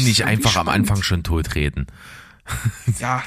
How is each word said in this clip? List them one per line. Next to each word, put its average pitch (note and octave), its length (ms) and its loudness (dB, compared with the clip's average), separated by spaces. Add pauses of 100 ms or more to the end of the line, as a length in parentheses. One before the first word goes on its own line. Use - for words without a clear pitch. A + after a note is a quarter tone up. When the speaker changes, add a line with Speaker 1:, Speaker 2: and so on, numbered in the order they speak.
Speaker 1:
ich C3 60 4
Speaker 2:
nicht A2 140 4
Speaker 1:
irgendwie - 100 0
Speaker 2:
einfach G#2+ 240 2
am F2 120 2
Speaker 1:
spannend. F#2+ 220 2
Speaker 2:
Anfang G2 140 2
schon F2 200 0
totreden. D2+ 640 -2 (580)
<laughs> - 540 -4
Speaker 1:
Ja, B2 280 -2